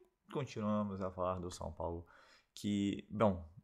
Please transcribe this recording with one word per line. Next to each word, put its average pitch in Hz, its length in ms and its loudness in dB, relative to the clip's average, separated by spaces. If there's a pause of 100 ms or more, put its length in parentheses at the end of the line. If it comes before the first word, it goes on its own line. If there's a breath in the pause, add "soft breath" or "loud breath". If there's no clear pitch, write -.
(320)
continuamos 104 680 0
a 92 80 0
falar 92 300 0
do 87 100 -4
São 85 200 -6
Paulo, 85 360 -4 (480)
que, 101 560 0
bom, 98 360 4 (180)